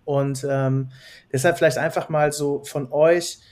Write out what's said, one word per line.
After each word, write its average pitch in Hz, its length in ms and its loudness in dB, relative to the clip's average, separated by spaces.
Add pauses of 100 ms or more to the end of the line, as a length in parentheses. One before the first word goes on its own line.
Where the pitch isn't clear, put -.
Und, 139 440 -2
ähm, 135 420 -2 (400)
deshalb 165 260 0
vielleicht 160 200 2
einfach 156 300 -2
mal 151 240 2
so 143 320 -4
von 143 280 -8
euch, 165 480 2 (120)